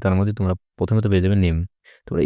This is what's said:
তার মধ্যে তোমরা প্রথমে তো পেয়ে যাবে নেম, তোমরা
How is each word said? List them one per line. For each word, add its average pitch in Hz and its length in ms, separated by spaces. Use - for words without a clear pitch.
তার 95 140
মধ্যে 101 200
তোমরা 95 160
প্রথমে 107 260
তো 107 80
পেয়ে 92 120
যাবে 101 200
নেম, 82 120
তোমরা 87 200